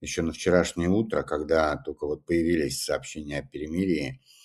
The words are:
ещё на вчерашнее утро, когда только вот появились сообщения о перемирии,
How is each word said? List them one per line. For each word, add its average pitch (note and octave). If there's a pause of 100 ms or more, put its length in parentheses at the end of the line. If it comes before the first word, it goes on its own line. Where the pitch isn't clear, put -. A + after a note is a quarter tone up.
ещё -
на D#2+
вчерашнее F2
утро, G2
когда D2+
только D2
вот D2
появились E2
сообщения D2
о C#2
перемирии, D#2 (240)